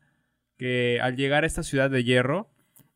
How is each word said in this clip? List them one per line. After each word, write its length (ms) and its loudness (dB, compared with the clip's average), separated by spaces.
que 440 0
al 160 -2
llegar 280 0
a 20 0
esta 160 -6
ciudad 280 0
de 120 0
hierro, 480 0